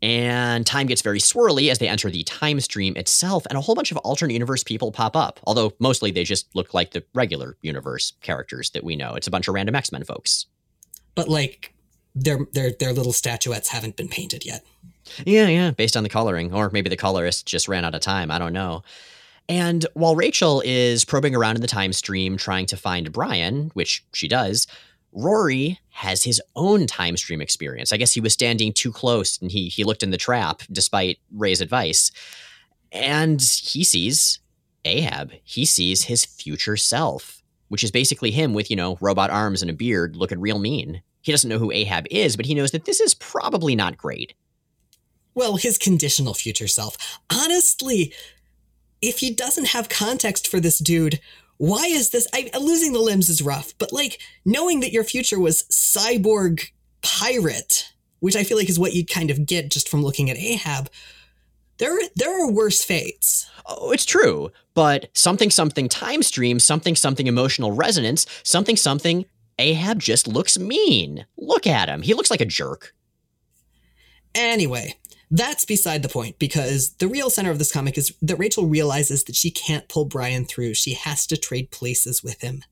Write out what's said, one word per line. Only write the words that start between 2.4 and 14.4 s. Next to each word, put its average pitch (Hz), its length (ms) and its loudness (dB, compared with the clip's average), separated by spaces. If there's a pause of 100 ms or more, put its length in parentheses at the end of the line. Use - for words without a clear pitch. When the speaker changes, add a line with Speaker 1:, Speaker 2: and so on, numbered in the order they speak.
Speaker 1:
stream 95 340 -2
itself, - 520 0
and - 100 -6
a 139 60 -2
whole 226 120 2
bunch - 160 -2
of 160 80 -6
alternate 135 360 -2
universe 120 280 -2
people 110 300 -4
pop 113 240 0
up, - 280 0
although 110 360 2
mostly 120 300 2
they 87 120 0
just - 320 -4
look 92 200 -6
like 90 160 0
the 82 120 -8 (120)
regular 82 480 -2
universe 65 580 -6
characters - 500 -8
that - 140 -8
we 82 100 -4
know. 64 200 -6
It's - 120 -6
a 90 40 -6
bunch 92 180 -2
of 98 60 -2
random 101 200 -2
X-Men 80 300 -4
folks. - 420 -4 (720)
Speaker 2:
But, 160 120 -2
like, 147 460 -4 (400)
their, 135 240 0 (140)
their, 131 260 0
their 131 140 -2
little 123 200 0
statuettes 117 580 -2
haven't 110 260 -6
been - 120 -8
painted - 380 -8